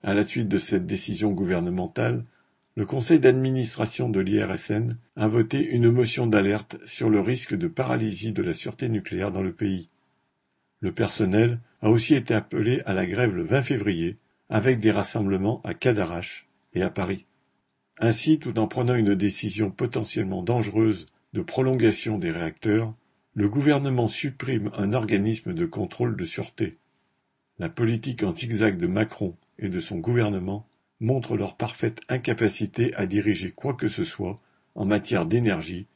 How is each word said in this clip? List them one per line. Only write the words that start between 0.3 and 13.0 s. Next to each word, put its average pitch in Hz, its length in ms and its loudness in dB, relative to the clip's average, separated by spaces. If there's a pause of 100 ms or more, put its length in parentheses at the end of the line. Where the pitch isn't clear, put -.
de 95 100 2
cette 90 280 0
décision 101 460 -2
gouvernementale, 117 920 0 (520)
le 107 100 -2
conseil 135 340 4
d'administration 131 880 2
de 101 120 2
l'I 98 240 2
R 95 80 -4
S - 180 -6
N 117 280 0 (180)
a 107 120 0
voté 117 400 2
une 120 220 4
motion 120 380 2
d'alerte 104 580 2
sur - 240 -2
le 104 100 6
risque 120 360 -2
de - 120 -2
paralysie 113 640 -2
de 92 100 -2
la 87 100 -2
sûreté - 340 -6
nucléaire 98 440 -2
dans 95 100 -4
le 92 100 -2
pays. 101 360 -4 (920)
Le 92 100 -2
personnel 110 680 2 (220)
a 107 80 2
aussi 117 240 4
été 123 220 2
appelé 110 500 0
à 95 80 -2
la 92 140 0